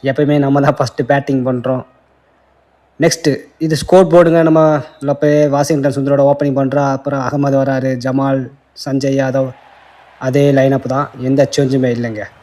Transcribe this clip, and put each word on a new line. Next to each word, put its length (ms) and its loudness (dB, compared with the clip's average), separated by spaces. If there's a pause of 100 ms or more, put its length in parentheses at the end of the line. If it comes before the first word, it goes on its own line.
(100)
எப்பயுமே 360 0
நம்ம 220 2
தான் 120 0
ஃபர்ஸ்ட் 320 -4
பேட்டிங் 380 -2
பண்றோம். 340 -4 (1160)
நெக்ஸ்ட் 260 0 (360)
இது 160 0
ஸ்கோர் 320 4
போர்டுங்க. 340 6
நம்ம 140 4 (480)
லப்பே 200 0 (240)
வாஷிங்டன் 440 0
சுந்தரோட 340 0
ஓப்பனிங் 260 -2
பண்றா. 280 0 (120)
அப்புறம் 300 -6
அகமது 320 -2
வராரு, 320 -2 (140)
ஜமால், 360 -2 (440)
சஞ்சய் 340 -2
யாதவ், 320 -2 (760)
அதே 160 2 (140)
லைனப் 380 0
தான், 120 -2 (220)
எந்த 140 2 (140)
சேஞ்சுமே 400 0
இல்லைங்க. 260 -8 (200)